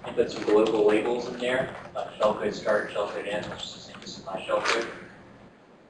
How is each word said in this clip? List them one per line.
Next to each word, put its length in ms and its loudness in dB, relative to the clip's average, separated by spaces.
and 100 -8
put 160 2
some 140 -8
global 400 6
labels 420 4
in 120 -8
there, 360 0
like 260 -6
shellcode 320 2
start, 400 0
shellcode 400 -4
end, 140 -2
which 180 -8
is 80 -10
the 80 -14
same 240 -16
as 220 -14
my 160 -6
shellcode. 440 0